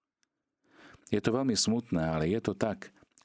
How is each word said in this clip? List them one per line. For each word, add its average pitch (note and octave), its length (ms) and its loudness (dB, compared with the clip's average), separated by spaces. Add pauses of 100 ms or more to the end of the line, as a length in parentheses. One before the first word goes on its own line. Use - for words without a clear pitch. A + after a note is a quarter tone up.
(1120)
Je G#2 80 2
to A2 160 2
veľmi B2+ 240 0
smutné, G#2 480 0
ale D#2+ 240 0
je A2 80 0
to G#2 160 -2
tak. G2+ 400 -8 (300)